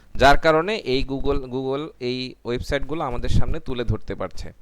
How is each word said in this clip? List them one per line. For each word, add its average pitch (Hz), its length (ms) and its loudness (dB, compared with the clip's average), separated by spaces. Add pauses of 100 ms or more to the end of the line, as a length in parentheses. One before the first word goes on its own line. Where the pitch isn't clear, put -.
(140)
যার 139 240 8
কারণে 160 380 2
এই 131 280 -2
Google, 135 340 0
Google 131 480 -6 (140)
এই 127 340 -6 (100)
ওয়েবসাইটগুলো 135 600 -4
আমাদের 123 240 -4
সামনে 127 320 4
তুলে 123 240 -4
ধরতে 107 300 -4
পারছে। 92 480 -8